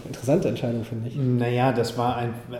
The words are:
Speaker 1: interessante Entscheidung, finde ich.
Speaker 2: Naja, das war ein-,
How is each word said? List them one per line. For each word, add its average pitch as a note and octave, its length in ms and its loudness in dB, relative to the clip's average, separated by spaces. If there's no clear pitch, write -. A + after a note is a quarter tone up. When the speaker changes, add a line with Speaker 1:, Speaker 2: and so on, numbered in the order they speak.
Speaker 1:
interessante E3 420 2
Entscheidung, A#2+ 360 -2
finde A2+ 260 -6
ich. - 60 -10
Speaker 2:
Naja, B2 580 2
das A2+ 220 0
war B2 200 0
ein-, A#2+ 180 -2